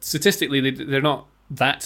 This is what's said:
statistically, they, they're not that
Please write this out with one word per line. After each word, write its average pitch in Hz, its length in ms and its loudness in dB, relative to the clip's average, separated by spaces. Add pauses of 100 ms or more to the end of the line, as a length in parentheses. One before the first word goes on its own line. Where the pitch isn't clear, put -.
statistically, 147 600 0
they, 135 100 2
they're 135 300 -2
not 143 260 0 (220)
that 135 380 0